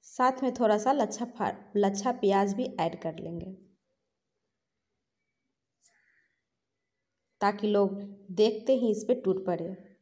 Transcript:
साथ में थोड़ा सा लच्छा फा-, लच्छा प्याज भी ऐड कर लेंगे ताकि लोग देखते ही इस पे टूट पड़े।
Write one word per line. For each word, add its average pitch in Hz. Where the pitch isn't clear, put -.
साथ 254
में 247
थोड़ा 220
सा 214
लच्छा 240
फा-, -
लच्छा 202
प्याज 196
भी 254
ऐड 170
कर 160
लेंगे 170
ताकि 208
लोग 202
देखते 214
ही 233
इस 208
पे 247
टूट 190
पड़े। 175